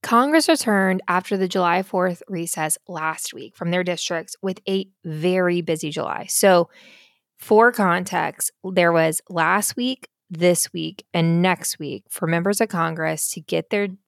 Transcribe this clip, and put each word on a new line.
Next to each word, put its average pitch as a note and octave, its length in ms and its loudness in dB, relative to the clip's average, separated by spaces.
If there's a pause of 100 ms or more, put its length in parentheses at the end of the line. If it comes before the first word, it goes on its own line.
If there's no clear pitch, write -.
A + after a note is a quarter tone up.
Congress C#4+ 440 2
returned G3 600 2
after F#3 280 0
the F#3+ 120 0
July F3+ 340 2
fourth F#3 460 -2
recess E3 500 -4 (100)
last D#3+ 460 -2
week - 220 -16
from E3+ 160 -4
their F3+ 120 0
districts E3+ 560 -4
with F#3+ 200 -6 (100)
a F#3+ 180 -2 (160)
very F3 580 0
busy D#3+ 280 -4
July. - 400 -6
So, F3+ 400 4 (720)
for A3+ 320 6
context, F3+ 760 -2 (140)
there F3+ 300 2
was D#3+ 360 2
last F3 460 0
week, B3+ 320 -4 (220)
this F3 420 2
week, E3+ 320 -10 (100)
and E3 280 2
next F3+ 380 -2
week C3+ 300 -10
for - 180 -6
members F3 340 0
of A3 80 0
Congress D#3+ 600 -4
to E3 100 -10
get E3 280 -4
their G3+ 200 -2 (180)